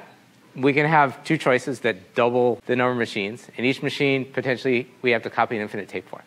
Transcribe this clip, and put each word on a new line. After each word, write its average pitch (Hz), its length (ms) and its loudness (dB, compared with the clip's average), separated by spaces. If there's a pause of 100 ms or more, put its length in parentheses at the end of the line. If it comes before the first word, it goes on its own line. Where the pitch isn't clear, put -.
(560)
we 135 180 2
can 147 120 2
have 147 380 2
two 160 140 0
choices - 440 0
that 98 340 -4
double 120 500 2
the 123 100 0
number 123 160 2
of 123 60 -2
machines. 110 500 -4 (100)
In 113 80 0
each 131 160 0
machine, 135 440 0
potentially, 127 640 -2 (140)
we 127 100 2
have 113 120 0
to 104 60 -8
copy 117 260 0
an 107 60 -2
infinite 101 260 -8
tape 92 220 -10
for. - 180 -14